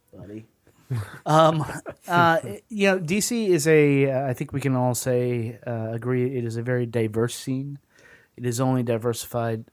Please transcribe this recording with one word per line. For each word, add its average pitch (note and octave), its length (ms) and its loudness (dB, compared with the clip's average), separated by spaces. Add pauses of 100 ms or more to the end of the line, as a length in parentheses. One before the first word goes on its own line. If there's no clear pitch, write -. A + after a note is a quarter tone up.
(120)
buddy. G#2 340 -18 (760)
Um, D#3 400 6 (440)
uh, E3+ 300 4 (300)
you G3 200 0
know, F#3+ 100 2
D F#3 220 0
C A3+ 320 -2
is D#3 160 2
a, C#3+ 420 6
uh, C3+ 160 -2
I B2+ 60 -2
think - 200 -8
we C#3 80 -4
can C3 140 0
all B2 220 2
say, B2 680 -2
uh, A2+ 280 -6
agree, B2 440 -2
it A#2+ 80 -4
is A2+ 120 -6
a A#2 60 -6
very B2 220 0
diverse A2+ 520 -2
scene. C#3 420 -8 (580)
It B2 80 -12
is A#2+ 160 -2
only C3 220 2
diversified, A#2 920 -4